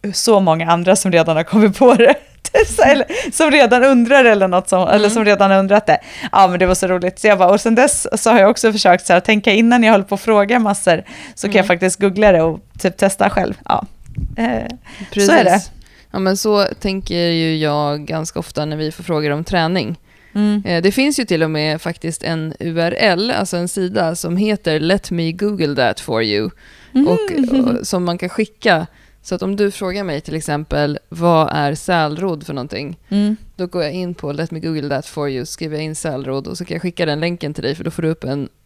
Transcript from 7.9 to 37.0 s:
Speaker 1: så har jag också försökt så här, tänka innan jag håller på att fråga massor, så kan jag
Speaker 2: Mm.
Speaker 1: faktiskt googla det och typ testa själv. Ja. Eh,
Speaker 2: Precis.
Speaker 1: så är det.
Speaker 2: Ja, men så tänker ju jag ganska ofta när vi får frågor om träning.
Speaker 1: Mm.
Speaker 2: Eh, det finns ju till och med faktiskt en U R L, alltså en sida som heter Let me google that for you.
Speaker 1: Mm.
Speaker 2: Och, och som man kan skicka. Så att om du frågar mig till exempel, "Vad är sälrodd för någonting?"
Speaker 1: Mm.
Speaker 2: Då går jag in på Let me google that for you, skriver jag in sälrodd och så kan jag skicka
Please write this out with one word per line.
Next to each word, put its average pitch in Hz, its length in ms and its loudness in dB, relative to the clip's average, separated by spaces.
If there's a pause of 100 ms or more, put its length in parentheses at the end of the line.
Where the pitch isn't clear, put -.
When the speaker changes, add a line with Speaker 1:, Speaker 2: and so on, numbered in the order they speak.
Speaker 1:
så 233 60 2
har 233 100 6
jag 196 100 6
också 226 220 2
försökt 190 360 2
så 185 60 4
här, 175 60 6
tänka 214 340 2
innan 233 300 4
jag 220 80 6
håller 202 140 4
på 202 100 -4
att 196 60 -8
fråga 214 380 2
massor, 202 440 0 (320)
så - 120 -8
kan 202 80 -4
jag 185 100 4
Speaker 2:
Mm. - 20 -4
Speaker 1:
faktiskt 185 320 0
googla 202 320 4
det 170 100 4
och 165 180 -2 (200)
typ 180 180 -2
testa 196 320 0
själv. - 240 -2 (120)
Ja. - 200 -2 (520)
Eh, 233 280 -4 (460)
Speaker 2:
Precis. 202 180 2
Speaker 1:
så - 60 6
är 240 80 6
det. 185 180 4 (500)
Speaker 2:
Ja, - 80 -8
men 190 180 0
så 208 280 0 (140)
tänker 190 360 -6
ju 165 420 -2
jag 147 440 -2
ganska 160 380 -8
ofta 156 260 -8
när 151 120 -8
vi 156 140 -6
får 175 120 -18
frågor 151 280 -2
om 151 120 -4
träning. 170 560 -2 (360)
Speaker 1:
Mm. 208 300 0
Speaker 2:
Eh, 170 160 -2
det 190 100 2
finns 277 280 0
ju 247 60 -4
till 165 180 0
och 160 80 -2
med 156 300 -4
faktiskt 165 420 -8
en 160 360 -6
U 165 220 -6
R 170 180 -2
L, 208 320 0
alltså 190 260 -4
en 175 100 -4
sida 180 480 -4
som 175 220 -6
heter 190 420 -2
Let 175 320 -2
me 165 200 -2
google 180 440 -2
that 123 240 0
for 113 240 -4
you. 104 260 -2 (460)
Speaker 1:
Mm. 269 120 4
Speaker 2:
Och, 349 120 2 (600)
och - 80 -10
som 180 180 -4
man 175 120 -4
kan 180 120 -8
skicka. 185 580 -2 (340)
Så - 140 -8
att 175 60 -8
om 190 140 -4
du 202 160 0
frågar 196 320 -8
mig 151 180 -6
till - 140 -10
exempel, 147 640 -4 (100)
"Vad 165 440 0
är 147 220 -2
sälrodd 160 720 -4
för 151 80 -12
någonting?" 139 440 -10 (120)
Speaker 1:
Mm. 208 260 -2 (200)
Speaker 2:
Då 180 120 -8
går 180 160 -6
jag 151 80 -4
in 175 240 -8
på 147 160 -10
Let 160 200 -8
me 160 80 -10
google 156 300 -6
that 143 160 -4
for 147 240 -8
you, 123 160 -8
skriver 156 320 -10
jag 156 80 -8
in 156 100 -10
sälrodd 139 520 -8
och 180 100 -10
så 180 80 -12
kan 165 100 -10
jag 165 60 -8
skicka 175 240 -4